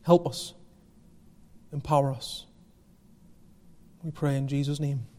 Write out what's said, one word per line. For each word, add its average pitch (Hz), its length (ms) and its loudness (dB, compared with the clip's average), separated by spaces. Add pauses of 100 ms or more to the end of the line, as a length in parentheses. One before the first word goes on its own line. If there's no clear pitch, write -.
help 170 240 6
us, - 260 -10 (1160)
empower 143 400 2
us. - 340 -10 (1600)
We 160 80 -6
pray 143 240 0
in 135 100 -2
Jesus' 143 320 -2
name. 143 280 -2 (120)